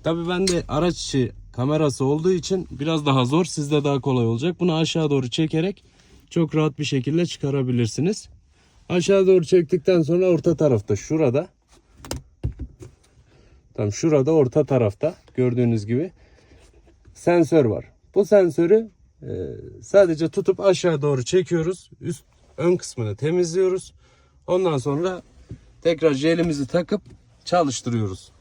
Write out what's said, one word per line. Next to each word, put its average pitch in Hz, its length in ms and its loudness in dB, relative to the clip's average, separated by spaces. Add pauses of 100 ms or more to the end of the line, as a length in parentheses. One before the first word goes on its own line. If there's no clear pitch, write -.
Tabii 165 260 -4
ben 180 200 -2
de 175 200 -2
araç 160 260 -2
içi - 380 -4 (200)
kamerası 143 520 -2
olduğu 156 280 0
için 185 380 -4
biraz 151 360 -4
daha 135 180 2
zor, 156 200 0
sizde 147 400 -2
daha 143 160 0
kolay 123 260 0
olacak. 127 340 -4
Bunu 175 140 0
aşağı 160 360 0
doğru 131 200 0
çekerek 160 540 -4 (460)
çok 160 240 -2
rahat 156 240 0
bir 151 60 -6
şekilde 143 420 -2
çıkarabilirsiniz. 135 1000 -2 (600)
Aşağı 185 380 2
doğru 185 180 6
çektikten 175 580 2
sonra 175 240 0
orta 170 300 2
tarafta, 120 400 2
şurada, 151 520 0 (2250)
tam 107 180 -2
şurada 151 400 2
orta 151 320 2
tarafta 131 500 0 (200)
gördüğünüz 120 520 0
gibi 139 260 -4 (1000)
sensör 170 500 2
var. 87 200 -2 (300)
Bu 202 100 2
sensörü, 196 680 4 (320)
e, - 60 -16 (540)
sadece 165 460 2
tutup 185 320 -2
aşağı 180 420 2
doğru 139 220 0
çekiyoruz. 175 680 -2 (100)
Üst, 165 240 -10 (320)
ön 175 200 2
kısmını 107 400 -6
temizliyoruz. 180 800 -2 (520)
Ondan 175 320 0
sonra 160 440 -4 (600)
tekrar 160 300 2
jelimizi 151 540 0
takıp 180 360 -4 (420)
çalıştırıyoruz. 120 960 -2